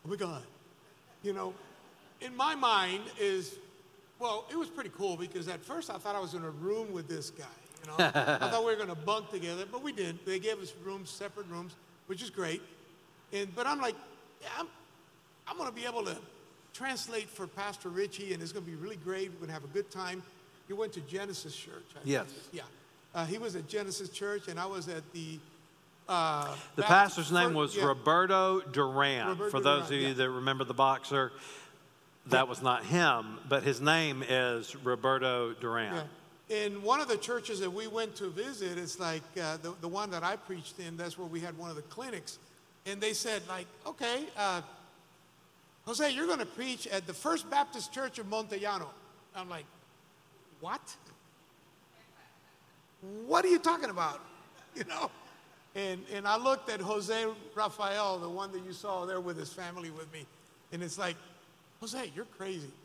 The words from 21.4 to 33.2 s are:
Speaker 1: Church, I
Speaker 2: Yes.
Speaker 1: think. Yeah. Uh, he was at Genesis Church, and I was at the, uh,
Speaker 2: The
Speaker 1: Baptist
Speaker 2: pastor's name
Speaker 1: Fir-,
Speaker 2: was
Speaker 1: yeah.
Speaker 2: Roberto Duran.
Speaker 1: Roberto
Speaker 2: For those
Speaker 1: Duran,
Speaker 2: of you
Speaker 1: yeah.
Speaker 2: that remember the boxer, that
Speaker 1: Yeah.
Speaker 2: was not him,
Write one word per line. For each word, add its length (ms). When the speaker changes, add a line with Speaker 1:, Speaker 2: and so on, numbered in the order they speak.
Speaker 1:
Church, 300
I 80
Speaker 2:
Yes. 220
Speaker 1:
think. 120
Yeah. 100
Uh, 120
he 100
was 200
at 120
Genesis 400
Church, 400
and 120
I 40
was 240
at 140
the, 260
uh, 460
Speaker 2:
The 60
Speaker 1:
Baptist 60
Speaker 2:
pastor's 440
name 180
Speaker 1:
Fir-, 60
Speaker 2:
was 200
Speaker 1:
yeah. 80
Speaker 2:
Roberto 760
Duran. 680
Speaker 1:
Roberto 200
Speaker 2:
For 100
those 280
Speaker 1:
Duran, 100
Speaker 2:
of 40
you 60
Speaker 1:
yeah. 60
Speaker 2:
that 160
remember 340
the 80
boxer, 600
that 120
Speaker 1:
Yeah. 60
Speaker 2:
was 180
not 220
him, 540